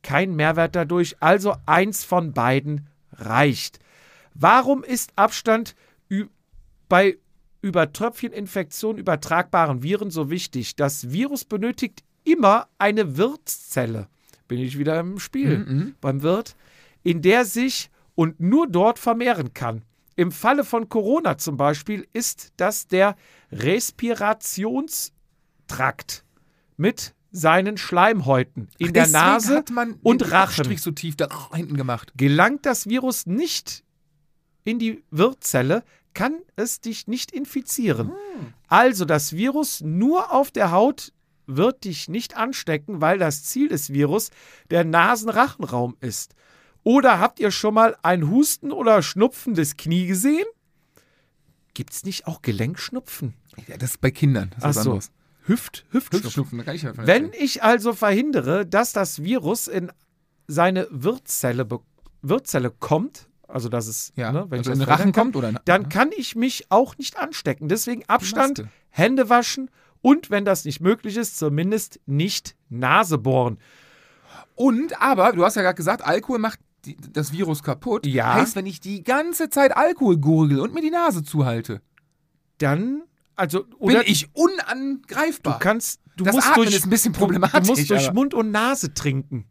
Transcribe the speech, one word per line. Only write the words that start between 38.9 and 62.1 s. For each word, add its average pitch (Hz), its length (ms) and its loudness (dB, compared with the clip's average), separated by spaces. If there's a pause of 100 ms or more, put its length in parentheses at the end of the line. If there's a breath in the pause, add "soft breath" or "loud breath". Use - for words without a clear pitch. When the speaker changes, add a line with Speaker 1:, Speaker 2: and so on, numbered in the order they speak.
Speaker 1:
das 151 300 0
Virus 269 480 -2
nur 226 500 0
auf 277 180 2
der 196 220 0
Haut - 400 2 (340)
wird 185 380 0
dich 175 240 -10
nicht 156 280 -8
anstecken, 190 640 -6
weil 165 180 2
das 156 260 -2
Ziel 285 240 -2
des 147 240 -4
Virus 151 380 0 (400 soft breath)
der 170 140 2
Nasenrachenraum 196 1160 0
ist. - 340 -10 (480 soft breath)
Oder 240 380 6
habt 226 200 0
ihr 208 100 2
schon 214 240 -2
mal 220 280 4
ein 165 280 2
Husten 277 420 2
oder 220 300 4
Schnupfen 214 520 0
des 156 220 0
Knie 175 300 -2
gesehen? 262 380 0 (1300)
Gibt's - 300 -12
nicht 190 220 -8
auch - 160 -10
Gelenkschnupfen? 120 920 -6 (320)
Speaker 2:
Ja, - 100 -16
das 127 160 -6
ist - 80 -12
bei 135 100 2
Kindern. 123 400 0
Das - 80 -16
ist 120 60 -8
Speaker 1:
Ach 147 40 2
Speaker 2:
was 147 60 0 (100)
Speaker 1:
so. 107 60 2
Speaker 2:
anderes. 98 200 -6 (360)
Speaker 1:
Hüft-, - 440 -4
Hüftschnupfen. 214 340 -2
Speaker 2:
Hüftschnupfen, 123 340 -6
da 117 60 -12
kann 143 100 -8
ich 165 80 -10
ja 127 100 -8
von 120 140 -6
Speaker 1:
Wenn 233 200 4
Speaker 2:
erzählen. 403 180 -6
Speaker 1:
ich - 180 -4
also 226 320 2
verhindere, 202 720 0
dass 196 260 0
das 190 300 -4
Virus 202 460 -2
in - 220 -6 (560)
seine 180 440 0
Wirtszelle 135 760 -4
be-, 117 160 -8 (400)